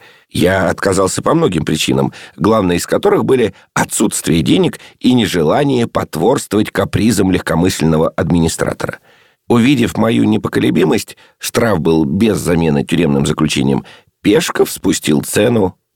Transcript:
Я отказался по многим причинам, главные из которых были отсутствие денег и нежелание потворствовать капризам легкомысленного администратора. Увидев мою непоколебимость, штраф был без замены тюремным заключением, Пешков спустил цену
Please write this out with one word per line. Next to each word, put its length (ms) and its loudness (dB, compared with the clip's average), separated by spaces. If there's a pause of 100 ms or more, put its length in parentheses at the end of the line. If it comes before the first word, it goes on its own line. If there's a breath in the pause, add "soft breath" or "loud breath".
(300 soft breath)
Я 380 0
отказался 520 0
по 140 0
многим 300 0
причинам, 480 -2 (240 loud breath)
главные 420 2
из 80 -6
которых 380 0
были 300 0 (200 soft breath)
отсутствие 680 -2
денег 360 0 (220 loud breath)
и 140 2
нежелание 760 0
потворствовать 840 -2
капризам 600 0
легкомысленного 760 0
администратора. 920 -2 (480 soft breath)
Увидев 480 2
мою 260 0
непоколебимость, 920 0 (220 soft breath)
штраф 420 -2
был 240 2
без 340 0
замены 460 0
тюремным 420 0
заключением, 580 -2 (360 loud breath)
Пешков 500 0
спустил 520 -2
цену 540 0 (200)